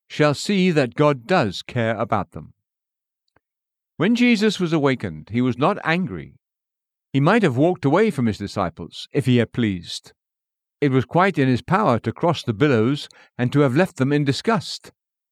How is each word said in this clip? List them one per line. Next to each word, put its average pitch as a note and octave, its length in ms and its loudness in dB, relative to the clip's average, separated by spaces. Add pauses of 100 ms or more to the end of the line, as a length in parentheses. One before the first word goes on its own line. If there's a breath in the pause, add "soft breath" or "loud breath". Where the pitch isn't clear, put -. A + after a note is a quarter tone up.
shall D3+ 260 0
see F#3 380 0
that C#3 240 0
God C#3+ 320 0
does C#3+ 340 0
care A2+ 340 -2
about G#2+ 360 -4
them. D#2+ 220 -18 (1400)
When G#3+ 180 2
Jesus A3+ 420 2
was E3+ 140 -2
awakened, B2+ 580 -2
he A#2 100 -2
was B2 160 0
not E3 280 -2
angry. B2+ 500 -4 (800)
He C#3 80 2
might G3+ 240 4
have C3 120 0
walked E3 280 0
away F#3 260 2
from B2+ 160 -2
his G#2+ 120 -2
disciples F2+ 760 -8
if C#3+ 140 -2
he B2+ 100 4
had A2+ 160 0
pleased. G2 600 -4 (680)
It D3 100 2
was B2+ 140 2
quite F3+ 340 0
in C3+ 80 2
his B2+ 160 0
power E3 380 0
to A2+ 120 -4
cross - 300 -2
the A#2+ 100 -4
billows B2+ 560 0 (300 soft breath)
and B2 140 -2
to C#3+ 80 2
have C3+ 160 2
left F3+ 220 0
them C3+ 140 0
in D3 120 0
disgust. - 680 -4 (420)